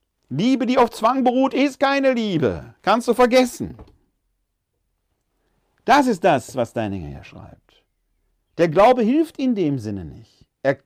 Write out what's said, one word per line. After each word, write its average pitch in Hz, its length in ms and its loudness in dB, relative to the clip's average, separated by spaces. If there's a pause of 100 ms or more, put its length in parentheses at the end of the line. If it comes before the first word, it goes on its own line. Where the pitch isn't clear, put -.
(280)
Liebe, 233 380 -2
die 254 100 -2
auf 233 140 2
Zwang 247 320 -2
beruht, 254 320 0
ist 269 240 -2
keine 269 360 0
Liebe. 151 680 -4
Kannst 220 240 0
du 240 80 0
vergessen. 247 640 0 (2000)
Das 262 240 4
ist 190 160 -2
das, 139 320 0
was 120 160 -4
Deininger 98 360 -6
hier 69 160 -14
schreibt. - 600 -20 (760)
Der 170 100 2
Glaube 220 340 4
hilft 302 360 0
in 262 160 -2
dem 147 240 -2
Sinne 101 260 -8
nicht. 73 420 -20 (180)
Er 135 100 0 (120)